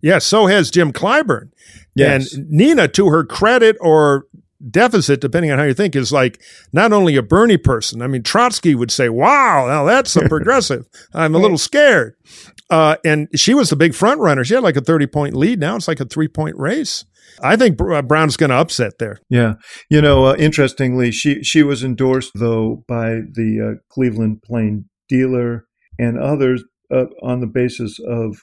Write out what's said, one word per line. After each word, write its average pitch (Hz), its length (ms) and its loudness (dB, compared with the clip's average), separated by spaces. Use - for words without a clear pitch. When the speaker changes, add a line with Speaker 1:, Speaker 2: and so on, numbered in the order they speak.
Speaker 1:
Yeah, 165 180 4
so 208 280 2
has 190 240 2
Jim 170 200 2
Clyburn. 208 580 -2
Speaker 2:
Yes. 135 380 0
Speaker 1:
And 143 160 -12
Nina, 202 400 4
to 196 200 2
her 156 140 2
credit 220 560 2
or 151 460 2
deficit, 160 520 2
depending 151 300 -2
on 135 60 0
how 143 80 0
you 135 80 0
think, 185 220 -2
is, 127 160 -2
like, 131 300 0
not 208 180 2
only 185 240 4
a 131 80 0
Bernie 196 340 4
person. 117 440 -2
I 127 60 -6
mean, 131 160 -4
Trotsky 202 520 0
would 120 160 -2
say, 123 180 0
"Wow, 170 580 2
now 147 180 0
that's 240 300 2
a 160 60 4
Speaker 2:
<laughs> 156 80 2
Speaker 1:
progressive. 156 560 -2
I'm 160 200 -2
a 160 40 2
Speaker 3:
Right. 180 60 4
Speaker 1:
little 190 140 2
scared." 220 580 2
Uh, 156 360 2
and 151 300 0
she 220 180 2
was 262 160 2
the 160 60 0
big 151 200 0
front 254 240 0
runner. 147 240 0
She 143 100 -2
had, 254 100 0
like, 170 140 0
a 143 40 -4
thirty-point 147 540 -2
lead. 190 240 0
Now 165 160 -4
it's, 208 120 -8
like, 156 120 -6
a 135 60 -6
three-point 156 520 -6
race. 160 480 -6
I 151 120 2
think 220 220 4
Br-, 180 180 -4
uh, 147 60 -2
Brown's 151 360 0
gonna 135 180 2
upset 131 440 -2
there. 104 200 -8
Speaker 2:
Yeah. 117 260 2
You 151 120 4
know, 139 240 4
uh, 135 120 4
interestingly, 131 720 0
she, 143 320 -2
she 156 200 2
was 139 200 -2
endorsed, 131 520 -2
though, 113 520 -4
by 113 340 -6
the, 110 280 -2
uh, 107 180 -6
Cleveland 110 540 -4
Plain 107 420 -6
Dealer 127 560 -2
and 120 200 -2
others, 135 440 -2
uh, 127 120 0
on 123 180 -6
the 120 60 -6
basis 123 520 -6
of 113 440 -8